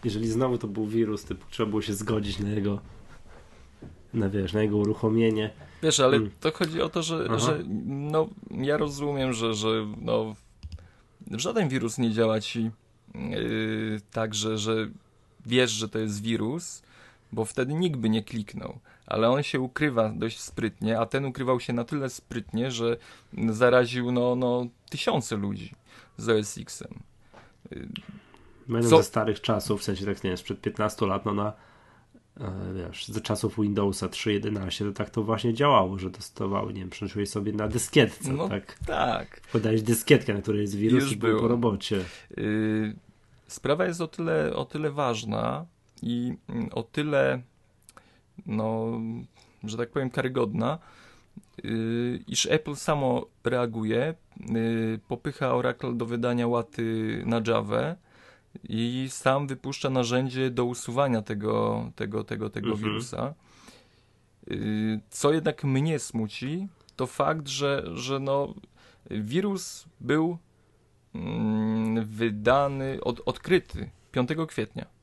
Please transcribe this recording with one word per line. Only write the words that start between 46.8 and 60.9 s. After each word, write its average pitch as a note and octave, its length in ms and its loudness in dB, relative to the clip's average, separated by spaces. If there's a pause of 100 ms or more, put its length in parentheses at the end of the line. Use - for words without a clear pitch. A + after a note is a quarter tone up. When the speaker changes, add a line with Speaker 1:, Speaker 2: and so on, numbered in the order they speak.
Speaker 2:
tyle, C3+ 600 0 (1040)
no, A2 400 -2 (800)
że A2 120 -6
tak A#2+ 140 -4
powiem, C3 200 -2
karygodna, B2+ 680 0 (840)
yy, A#2 640 -2
iż - 240 -2
Apple D#3 240 2
samo C#3 520 0 (180)
reaguje, A#2+ 680 0 (260)
yy, A2+ 680 0
popycha B2+ 460 -2
Oracle B2 400 0
do A#2 120 -2
wydania A#2+ 420 0
łaty A2+ 800 -2
na A#2 200 2
Javę A2+ 500 2 (720)
i A#2+ 420 -2
sam C#3 360 2
wypuszcza C3+ 440 -4
narzędzie B2+ 600 2
do B2 140 2
usuwania A#2+ 580 0